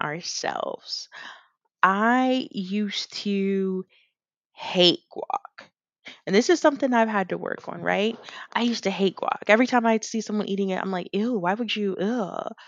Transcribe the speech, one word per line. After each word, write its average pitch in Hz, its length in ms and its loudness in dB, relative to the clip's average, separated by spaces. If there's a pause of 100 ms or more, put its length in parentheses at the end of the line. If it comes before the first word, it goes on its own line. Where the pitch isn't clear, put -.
ourselves. - 1080 -6 (760)
I 240 680 4
used 196 640 -4 (100)
to 196 640 0 (680)
hate - 480 4 (140)
guac. - 520 -10 (600)
And 185 80 2
this 240 140 4
is 349 120 6
something 285 320 2
I've 226 160 4
had 196 200 -2
to 175 80 -4
work - 320 -6
on, 170 120 -10
right? 190 360 0 (360)
I 226 100 0
used 233 220 0
to 196 60 2
hate 190 260 0
guac. - 300 -4
Every 220 200 6
time 240 180 2
I'd 220 200 2
see 220 160 -6
someone 208 280 -4
eating 196 220 -2
it, 185 100 -4
I'm 196 100 -4
like, 180 220 -6
"Ew, 220 260 -2
why 175 160 0
would 226 200 -4
you, 202 220 -2
ugh?" 190 560 -4 (140)